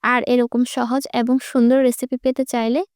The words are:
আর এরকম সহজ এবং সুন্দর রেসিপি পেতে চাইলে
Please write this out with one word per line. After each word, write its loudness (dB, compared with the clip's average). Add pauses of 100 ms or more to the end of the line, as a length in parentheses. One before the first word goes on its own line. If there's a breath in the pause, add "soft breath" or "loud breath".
আর 2
এরকম 2
সহজ -2 (120)
এবং 2
সুন্দর 2
রেসিপি -2
পেতে -2
চাইলে -2 (160)